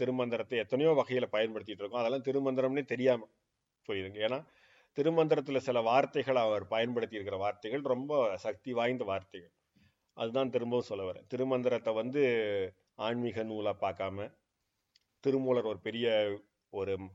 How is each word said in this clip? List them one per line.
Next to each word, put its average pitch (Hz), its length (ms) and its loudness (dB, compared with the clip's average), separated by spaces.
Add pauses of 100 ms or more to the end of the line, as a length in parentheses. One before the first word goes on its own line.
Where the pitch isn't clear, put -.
திருமந்திரத்தை 123 540 0
எத்தனையோ 139 320 2
வகையில 127 320 2 (100)
பயன்படுத்திட்டு 107 480 -2
இருக்கோம். 113 240 -2
அதெல்லாம் 127 180 0
திருமந்திரம்னே 135 640 0
தெரியாம 123 440 2 (600)
போயிருக்கு. 101 320 -4
ஏன்னா 127 240 0 (560)
திருமந்திரத்துல 151 560 2
சில 123 240 0
வார்த்தைகள் 131 560 2
அவர் 107 300 2
பயன்படுத்தி 113 480 -2
இருக்கிற 98 240 -6
வார்த்தைகள் 107 420 -4
ரொம்ப 131 560 0
சக்தி 110 360 -6
வாய்ந்த 120 320 0
வார்த்தைகள். 95 480 -8 (600)
அதுதான் 120 380 -2
திரும்பவும் 120 340 0
சொல்ல 95 280 -4
வரேன். - 220 -14
திருமந்திரத்தை 123 600 0
வந்து 127 280 0 (720)
ஆன்மீக 113 480 -2
நூலா 107 380 -2
பார்க்காம, 95 600 -4 (800)
திருமூலர் 127 440 2
ஒரு 104 140 -2
பெரிய 107 600 2 (320)
ஒரு, 98 280 -2 (160)